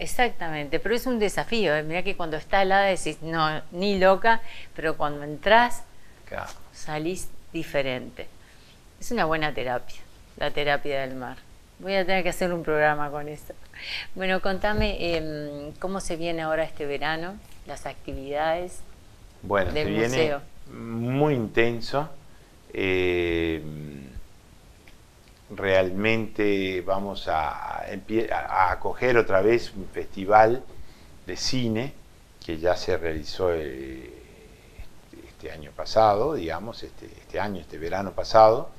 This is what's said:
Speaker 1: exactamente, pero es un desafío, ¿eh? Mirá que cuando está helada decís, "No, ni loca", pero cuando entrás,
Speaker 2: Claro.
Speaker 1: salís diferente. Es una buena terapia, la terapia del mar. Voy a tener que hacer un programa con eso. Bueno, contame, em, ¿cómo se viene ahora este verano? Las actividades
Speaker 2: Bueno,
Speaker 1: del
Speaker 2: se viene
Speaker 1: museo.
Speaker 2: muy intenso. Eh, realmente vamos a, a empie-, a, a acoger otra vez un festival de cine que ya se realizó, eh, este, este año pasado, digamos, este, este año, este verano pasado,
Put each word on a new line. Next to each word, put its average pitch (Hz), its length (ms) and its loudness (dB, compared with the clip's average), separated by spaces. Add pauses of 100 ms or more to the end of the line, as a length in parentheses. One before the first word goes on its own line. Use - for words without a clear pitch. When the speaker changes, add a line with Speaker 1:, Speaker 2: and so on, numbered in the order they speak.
Speaker 1:
exactamente, 165 800 0
pero 214 160 0
es 233 100 -2
un 247 140 0
desafío, 180 560 2
¿eh? 151 80 0
Mirá 165 180 -2
que 196 140 -2
cuando 160 200 -2
está 196 260 2
helada 196 240 4
decís, 165 360 -2
"No, 156 480 0
ni 196 280 0
loca", 190 420 6 (340)
pero 156 220 -2
cuando 147 260 -2
entrás, 202 640 4 (420)
Speaker 2:
Claro. - 240 -8 (220)
Speaker 1:
salís 160 560 -4 (240)
diferente. 131 760 -4 (760)
Es - 100 -4
una 220 140 2
buena 156 300 2
terapia, 123 420 -4 (400)
la 147 140 0
terapia 143 500 0
del 131 160 -6
mar. 127 200 -10 (440)
Voy 190 140 -4
a 190 120 2
tener 190 160 4
que 175 60 2
hacer 175 240 0
un 170 100 -2
programa 151 480 2
con 147 180 -6
eso. - 260 -14 (600)
Bueno, 190 280 0
contame, 196 720 0
em, 151 640 -6
¿cómo 185 220 -4
se 175 160 -4
viene 170 260 -2
ahora 160 220 0
este 151 220 -6
verano? 160 500 -2 (300)
Las 147 200 -10
actividades 147 920 -4 (640)
Speaker 2:
Bueno, 95 300 2
Speaker 1:
del 151 140 0
Speaker 2:
se 101 40 -2
viene 110 180 2
Speaker 1:
museo. 147 340 2 (300)
Speaker 2:
muy 120 600 0
intenso. 117 760 0 (680)
Eh, 87 880 0 (1900)
realmente 98 1300 2
vamos 98 460 -2
a, 78 520 -4
a - 100 -10
empie-, 101 400 -2
a, 87 80 -2 (300)
a 92 40 2
acoger 117 440 2
otra 98 240 6
vez 117 340 2
un 92 120 -8
festival 104 760 4 (640)
de 90 100 -8
cine 123 560 0 (520)
que 82 140 -6
ya 87 180 2
se 92 200 -2
realizó, 82 560 -2
eh, 65 600 -8 (1000)
este, - 160 -20
este - 240 -14
año 76 200 -14
pasado, 110 640 4
digamos, 90 480 -6
este, - 240 -16
este - 340 -10
año, 98 200 -4
este 76 180 -14
verano 90 340 -4
pasado, 110 640 6